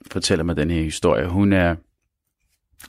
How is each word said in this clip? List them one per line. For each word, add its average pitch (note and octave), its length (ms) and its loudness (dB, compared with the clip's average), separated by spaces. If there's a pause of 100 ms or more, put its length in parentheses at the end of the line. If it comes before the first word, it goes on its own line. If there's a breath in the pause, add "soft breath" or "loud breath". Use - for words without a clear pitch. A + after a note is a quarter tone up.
(100)
fortæller F2 340 0
mig E2 120 -2
den D2+ 140 0
her D#2+ 120 0
historie. D#2 460 0
Hun G2 240 2
er F2 240 2 (1120)